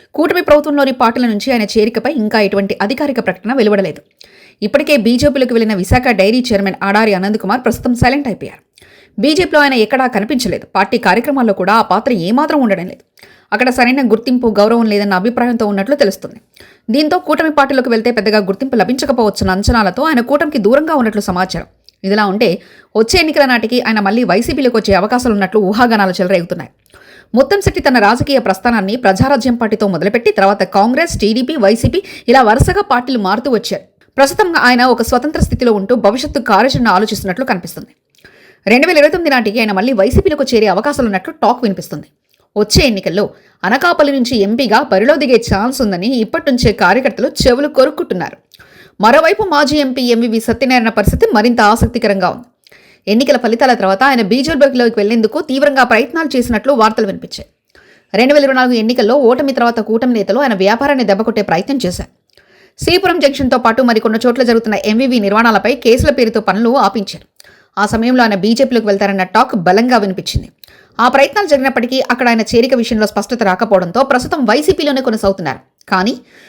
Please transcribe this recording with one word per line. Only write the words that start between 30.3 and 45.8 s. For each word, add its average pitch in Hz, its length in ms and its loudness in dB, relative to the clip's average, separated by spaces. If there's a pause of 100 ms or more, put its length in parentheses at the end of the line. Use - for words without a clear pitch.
తర్వాత 196 300 2
కాంగ్రెస్, 240 560 0
టీడీపీ, 247 380 -2
వైసీపీ 233 460 2 (260)
ఇలా 254 140 4
వరుసగా 208 400 2
పార్టీలు 247 360 -2
మారుతూ 214 320 -2
వచ్చారు. 208 320 -4 (340)
ప్రస్తుతం 302 400 0
ఆయన 247 260 2
ఒక 240 200 2
స్వతంత్ర 277 380 -2
స్థితిలో - 320 0
ఉంటూ 202 220 -2
భవిష్యత్తు 247 460 -2
కార్యాచరణ 240 480 0
ఆలోచిస్తున్నట్లు 202 560 -2
కనిపిస్తుంది. - 440 -8 (800)
రెండు 254 200 2
వేల 349 100 0
ఇరవై 294 140 6
తొమ్మిది 330 240 0
నాటికి 220 240 0
ఆయన 214 140 0
మళ్లీ 208 200 0
వైసీపీలోకి 254 640 2
చేరే 214 100 2
అవకాశాలున్నట్లు 226 640 -2
టాక్ 240 300 0
వినిపిస్తుంది. 180 440 -6 (500)
వచ్చే 214 300 0
ఎన్నికల్లో 196 440 -2 (340)
అనకాపల్లి 285 480 0
నుంచి 247 240 -2
ఎంపీగా 220 460 0
బరిలో 247 340 2
దిగే 254 260 2 (120)
ఛాన్స్ 240 280 -2